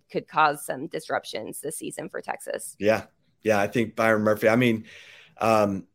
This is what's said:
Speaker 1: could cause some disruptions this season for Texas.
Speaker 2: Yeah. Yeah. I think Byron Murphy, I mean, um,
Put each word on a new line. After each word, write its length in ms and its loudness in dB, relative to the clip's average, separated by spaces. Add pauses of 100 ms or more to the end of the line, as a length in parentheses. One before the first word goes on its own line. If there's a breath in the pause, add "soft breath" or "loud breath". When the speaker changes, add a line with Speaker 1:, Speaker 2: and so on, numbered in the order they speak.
(120)
Speaker 1:
could 160 -6
cause 380 0
some 220 -8
disruptions 760 -8
this 160 -8
season 320 -10
for 100 -10
Texas. 600 -10
Speaker 2:
Yeah. 240 2 (400)
Yeah. 160 4
I 80 2
think 280 -2
Byron 280 4
Murphy, 260 4
I 60 6
mean, 300 2 (520 loud breath)
um, 580 2